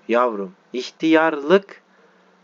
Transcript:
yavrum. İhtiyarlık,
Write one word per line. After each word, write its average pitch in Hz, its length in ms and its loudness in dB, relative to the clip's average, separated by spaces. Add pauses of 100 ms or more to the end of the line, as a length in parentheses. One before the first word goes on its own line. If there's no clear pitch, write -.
yavrum. 110 440 -2 (220)
İhtiyarlık, 160 1080 0 (640)